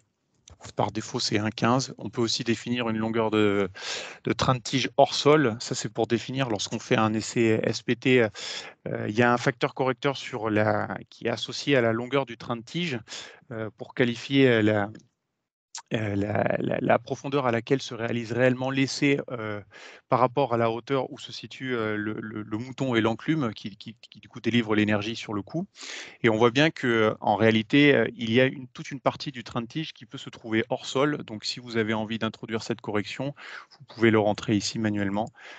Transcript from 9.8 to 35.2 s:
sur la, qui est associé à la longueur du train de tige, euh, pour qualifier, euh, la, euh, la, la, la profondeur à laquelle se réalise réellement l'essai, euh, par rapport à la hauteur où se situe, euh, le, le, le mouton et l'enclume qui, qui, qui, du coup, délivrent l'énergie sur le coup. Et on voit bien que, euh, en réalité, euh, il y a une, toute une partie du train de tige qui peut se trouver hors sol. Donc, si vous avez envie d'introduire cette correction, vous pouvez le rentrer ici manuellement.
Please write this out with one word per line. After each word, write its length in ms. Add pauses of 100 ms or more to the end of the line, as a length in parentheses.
sur 340
la, 460 (140)
qui 160
est 40
associé 460
à 40
la 120
longueur 340
du 100
train 200
de 60
tige, 360 (520)
euh, 260
pour 180
qualifier, 540
euh, 140
la, 280 (1040)
euh, 220
la, 420
la, 220
la 180
profondeur 480
à 40
laquelle 320
se 100
réalise 400
réellement 380
l'essai, 480 (120)
euh, 300 (480)
par 120
rapport 340
à 20
la 140
hauteur 420
où 60
se 140
situe, 420
euh, 220
le, 180
le, 280
le 160
mouton 360
et 80
l'enclume 500
qui, 240
qui, 240
qui, 200
du 80
coup, 120
délivrent 340
l'énergie 420
sur 180
le 80
coup. 240 (560)
Et 80
on 80
voit 120
bien 200
que, 160
euh, 340
en 160
réalité, 580
euh, 200
il 180
y 80
a 60
une, 220
toute 220
une 100
partie 320
du 120
train 160
de 60
tige 260
qui 140
peut 120
se 120
trouver 400
hors 160
sol. 380
Donc, 200
si 160
vous 160
avez 160
envie 260
d'introduire 440
cette 180
correction, 540 (360)
vous 140
pouvez 260
le 80
rentrer 380
ici 220
manuellement. 500 (300)